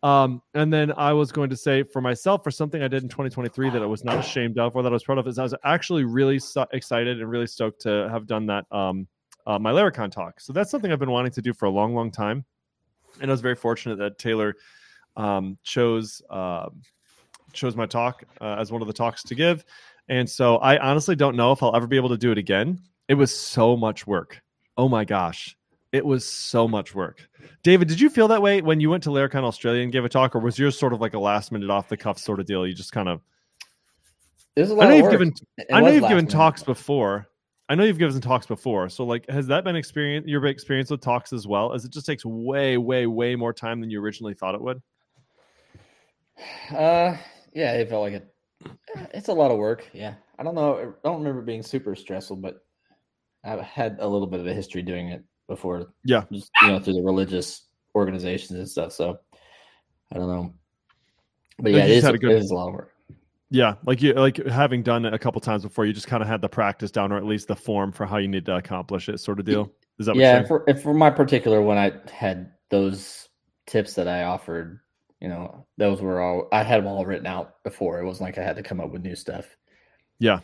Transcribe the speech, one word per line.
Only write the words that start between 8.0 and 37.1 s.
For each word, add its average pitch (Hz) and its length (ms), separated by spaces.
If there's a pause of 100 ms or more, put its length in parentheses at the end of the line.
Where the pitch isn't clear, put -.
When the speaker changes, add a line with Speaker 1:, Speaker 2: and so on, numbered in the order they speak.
Speaker 1:
have 113 160
done 107 200
that, 101 220
um, 95 380 (400)
uh, 104 100
my 110 140
Laracon 135 400
talk. 87 300
So - 100
that's 196 180
something 208 220
I've 147 80
been 135 100
wanting 123 220
to 120 100
do 117 120
for - 140
a - 20
long, 104 260
long 117 160
time. 110 320 (760)
And 135 100
I - 20
was 127 60
very 123 160
fortunate 117 440
that 101 200
Taylor, 110 380 (580)
um, 98 480
chose, 113 640
uh, 92 380 (840)
chose 120 240
my 113 80
talk, 120 400 (160)
uh, 104 180
as 107 140
one 117 80
of 104 80
the 107 40
talks 117 300
to - 120
give. 160 280 (460)
And 127 200
so 120 280
I 135 220
honestly 147 360
don't 139 220
know 120 160
if 135 100
I'll 117 140
ever 117 100
be 131 80
able 127 140
to 120 80
do 117 160
it 104 40
again. 104 440 (260)
It 135 60
was 139 200
so 120 440
much 110 280
work. 92 360 (340)
Oh 131 140
my 110 160
gosh. 90 500 (380)
It 135 100
was 131 240
so - 400
much 101 280
work. - 340 (320)
David, 175 260
did 165 140
you 294 80
feel 226 200
that 220 120
way 202 220
when 156 160
you 151 100
went 175 140
to 151 80
Laracon 139 320
Australia 120 400
and 123 80
gave 127 120
a 120 60
talk, 131 260
or 117 40
was 117 180
yours 139 180
sort 131 160
of 117 80
like 110 140
a 110 60
last 101 320
minute 101 180
off 101 180
the 110 80
cuff 104 220
sort 101 220
of 92 80
deal? 95 180
You 92 80
just 92 180
kind 98 160
of 85 140 (1300)
Speaker 2:
It 143 60
was 196 100
a - 20
Speaker 1:
I 208 40
Speaker 2:
lot 214 80
Speaker 1:
know 196 40
Speaker 2:
of 311 60
Speaker 1:
you've 302 80
Speaker 2:
work. 202 80
Speaker 1:
given, 180 220 (240)
Speaker 2:
It - 140
Speaker 1:
I 196 80
know 240 60
Speaker 2:
was 285 80
Speaker 1:
you've 294 100
Speaker 2:
last 220 60
Speaker 1:
given 175 160
Speaker 2:
minute. - 60
Speaker 1:
talks 156 320
before. 113 640 (420)